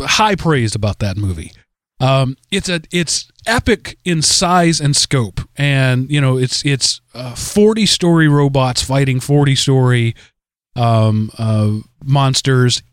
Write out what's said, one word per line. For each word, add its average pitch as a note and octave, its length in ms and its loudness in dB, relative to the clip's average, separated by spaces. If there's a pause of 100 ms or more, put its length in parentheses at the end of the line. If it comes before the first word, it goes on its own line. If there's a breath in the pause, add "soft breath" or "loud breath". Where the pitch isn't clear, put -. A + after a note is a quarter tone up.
high G#3+ 340 0
praised C3+ 400 0
about G#2 240 -4
that G2 180 -2
movie. F#2+ 340 -4 (480 soft breath)
Um, C3+ 360 2 (140)
it's F#3+ 180 -6
a, F3 140 -4 (100)
it's - 400 -4 (140)
epic A#3 580 -2
in E3 200 -2
size E3+ 580 2
and C#3+ 140 0
scope, A2+ 440 -2 (160)
and, C3 540 0
you D3 100 0
know, C3 160 2
it's, B2+ 300 -2
it's, C#3 340 -2 (140)
uh, B2 220 -12
forty-story G3 920 2
robots C#3 540 2
fighting C3+ 380 0
forty-story, C3 960 2 (600 soft breath)
um, A2 600 0
uh, G#2+ 380 0 (280)
monsters. C3+ 800 0 (120)